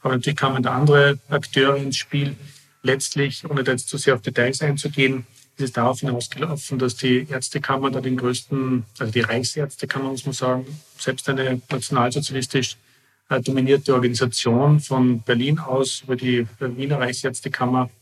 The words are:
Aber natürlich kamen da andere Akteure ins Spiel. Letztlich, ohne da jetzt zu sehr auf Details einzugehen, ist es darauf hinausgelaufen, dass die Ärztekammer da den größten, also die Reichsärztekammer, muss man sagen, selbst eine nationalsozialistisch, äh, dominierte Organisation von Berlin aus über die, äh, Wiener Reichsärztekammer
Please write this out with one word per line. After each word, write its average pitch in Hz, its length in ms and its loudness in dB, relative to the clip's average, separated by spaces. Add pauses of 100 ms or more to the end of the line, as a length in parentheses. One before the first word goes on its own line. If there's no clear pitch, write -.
Aber 131 140 0
natürlich 143 220 -2
kamen 135 260 0
da 127 100 0
andere 143 440 6 (120)
Akteure 139 480 2
ins 139 180 -4
Spiel. 143 400 -2 (460)
Letztlich, 135 640 -2
ohne 139 220 -2
da 131 80 2
jetzt - 160 -4
zu 147 80 -6
sehr 135 180 4
auf 113 60 -6
Details 127 400 0
einzugehen, 139 680 0 (300)
ist 135 80 -2
es 123 80 -4
darauf 120 260 2
hinausgelaufen, 139 800 -4
dass 123 160 0
die 127 340 2
Ärztekammer 135 640 -2
da 143 80 -2
den 127 160 -2
größten, 127 680 -2 (120)
also 117 140 -4
die 120 80 2
Reichsärztekammer, 135 920 -2
muss 131 140 -8
man 139 80 -4
sagen, 127 320 0 (320)
selbst - 300 -6
eine 131 420 0
nationalsozialistisch, 131 1080 -2 (500)
äh, 131 140 0
dominierte 135 520 2
Organisation 123 840 2
von 127 420 2
Berlin 127 380 2
aus 131 440 -2
über 131 120 -4
die, 123 320 0 (140)
äh, 123 160 -6
Wiener 143 220 -2
Reichsärztekammer 127 920 -2 (120)